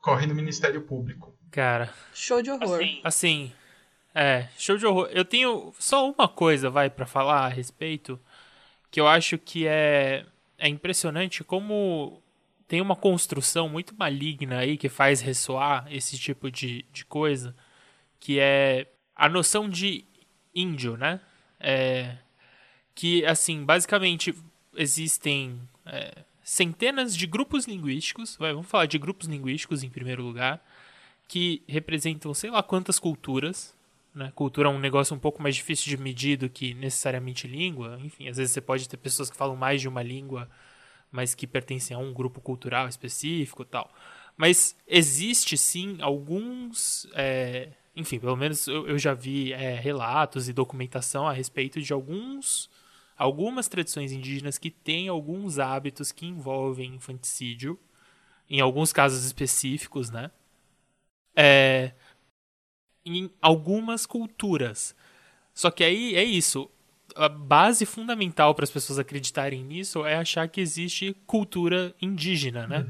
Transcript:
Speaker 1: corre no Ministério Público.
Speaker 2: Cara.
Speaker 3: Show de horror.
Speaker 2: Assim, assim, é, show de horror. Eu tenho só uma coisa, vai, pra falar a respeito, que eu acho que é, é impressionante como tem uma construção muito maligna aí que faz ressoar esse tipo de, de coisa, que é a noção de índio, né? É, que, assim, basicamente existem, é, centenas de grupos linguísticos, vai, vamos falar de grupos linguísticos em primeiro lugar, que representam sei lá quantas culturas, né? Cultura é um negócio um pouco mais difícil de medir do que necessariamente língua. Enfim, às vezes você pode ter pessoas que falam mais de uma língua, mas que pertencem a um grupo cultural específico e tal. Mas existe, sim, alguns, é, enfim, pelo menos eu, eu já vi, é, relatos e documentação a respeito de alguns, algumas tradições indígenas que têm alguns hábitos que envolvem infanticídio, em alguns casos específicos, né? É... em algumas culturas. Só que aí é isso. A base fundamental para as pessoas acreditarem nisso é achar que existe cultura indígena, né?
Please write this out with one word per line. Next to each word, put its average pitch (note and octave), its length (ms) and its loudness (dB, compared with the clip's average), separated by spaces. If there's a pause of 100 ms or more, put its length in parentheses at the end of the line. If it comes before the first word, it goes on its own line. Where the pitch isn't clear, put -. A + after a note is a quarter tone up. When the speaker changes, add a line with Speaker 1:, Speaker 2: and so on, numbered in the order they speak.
Speaker 1:
corre C#3 240 4
no D3+ 100 0
Ministério D3+ 460 -2
Público. - 540 -8 (160)
Speaker 2:
Cara. A#2+ 400 0 (220)
Speaker 3:
Show - 280 0
de B3 100 -4
horror. A3+ 240 -2
Speaker 2:
Assim, D#3 280 -2
assim, D#3 480 0 (640)
é, C3+ 340 4 (100)
show G3 200 2
de G#3 80 -2
horror. F#3 260 4
Eu F3+ 140 2
tenho A#3+ 540 0
só C4+ 300 2
uma B3+ 180 -8
coisa, D3 420 0
vai, C#3 200 0
pra C3+ 160 -8
falar C3+ 400 0
a B2+ 40 -2
respeito, B2+ 720 -10 (720)
que - 80 -2
eu D3+ 80 8
acho E3 300 8
que D#3+ 300 -2
é, C#3+ 580 4 (320)
é D3 100 2
impressionante E3 760 -2
como F#3+ 760 -2 (460)
tem E3+ 140 0
uma F#3+ 140 0
construção E3+ 720 2
muito D#3 280 -8
maligna C#3 640 -2
aí C#3 180 0
que C#3+ 120 -2
faz C#3 320 6
ressoar C3 680 0
esse C3+ 260 -6
tipo C3+ 340 -6
de, B2 400 -8
de - 120 -14
coisa, C3+ 520 -2 (640)
que C#3 200 0
é C#3 480 4 (280)
a D3 120 8
noção F#3 400 2
de F#3 380 -2 (480)
índio, D3 420 -2
né? D3+ 240 -2 (400)
É, B2+ 580 0 (840)
que, E3+ 260 4
assim, D#3 380 2
basicamente F3 720 2 (400)
existem, C#3+ 840 -2 (260)
é, - 380 -12 (200)
centenas A#3 720 0
de E3+ 100 -2
grupos A#3+ 400 0
linguísticos, F3 720 -6
vai, D#3 140 -4
vamos D#3 160 -8
falar F3 200 4
de D#3 120 -2
grupos E3 280 -6
linguísticos C#3 560 -4
em C3 60 -8
primeiro B2 320 -8
lugar, B2 400 -4 (680)
que F3 400 -2
representam D#3 680 -4
sei G#3 180 -6
lá A3 100 4
quantas F#3 380 0
culturas, D3+ 760 -4 (400)
né? C3+ 220 -12
Cultura C#3+ 320 2
é C#3+ 40 4
um C#3 80 -2
negócio C#3 360 0
um C3+ 40 -10
pouco D3 220 -2
mais C#3+ 140 0
difícil C#3+ 300 -4
de C#3+ 100 -2
medir C3+ 420 -2
do B2+ 120 -4
que B2 240 -8
necessariamente B2+ 760 -6
língua. B2+ 560 -6
Enfim, C#3 240 -14
às B2 100 -8
vezes B2+ 140 0
você - 80 -2
pode C3 300 -2
ter - 80 -14
pessoas C3+ 320 -4
que - 80 -20
falam C3+ 180 -2
mais C3 240 0
de C3+ 80 -6
uma B2+ 160 -6
língua, B2+ 460 -10 (640)
mas B2+ 220 -4
que - 140 -8
pertencem B2+ 480 -6
a B2 40 -8
um C3+ 140 -8
grupo B2+ 280 -6
cultural B2+ 480 -4
específico C#3+ 720 -6
e C3 40 -12
tal. - 240 -8 (460)
Mas - 400 6 (120)
existe, E3 720 4
sim, F#3 440 -2
alguns, G3+ 1120 -4
é, C3 560 -2 (260)
enfim, D#3+ 240 -6
pelo B2+ 160 -2
menos C#3+ 320 -2
eu, D3 200 -4
eu D3 100 0
já C#3 160 2
vi, C3 400 -4
é, C3 220 -6
relatos C3 720 -2
e B2 40 -6
documentação C3 760 -4
a D3+ 40 0
respeito C3+ 500 -4
de D3 120 -4
alguns, G3+ 760 -6 (460)
algumas F3 520 0
tradições D#3 440 -4
indígenas C3+ 460 -8
que E3 140 -8
têm E3 360 -4
alguns E3+ 520 -4
hábitos C3+ 520 -4
que - 140 -14
envolvem C3+ 680 -6
infanticídio, B2+ 840 -8 (720)
em C#3 120 2
alguns C3+ 300 4
casos C3 340 4
específicos, C3+ 840 -4
né? A#2 220 -10 (1040)
É... C3+ 560 8 (1120)
em F3+ 240 -2 (120)
algumas G3 640 4
culturas. F#3 880 -2 (580)
Só - 160 2
que F3 140 0
aí G#3 320 2
é F3+ 80 4
isso. F3 460 0 (460)
A D3+ 120 4
base D3 580 6
fundamental G3 720 2
para D3+ 80 0
as C#3 80 -2
pessoas C#3 280 -4
acreditarem C3+ 640 -4
nisso D#3+ 420 -6
é D3+ 100 2
achar E3 320 -2
que F3+ 140 -4
existe F3 540 -4 (100)
cultura F3+ 760 0
indígena, D3+ 640 -2
né? C#3 220 -2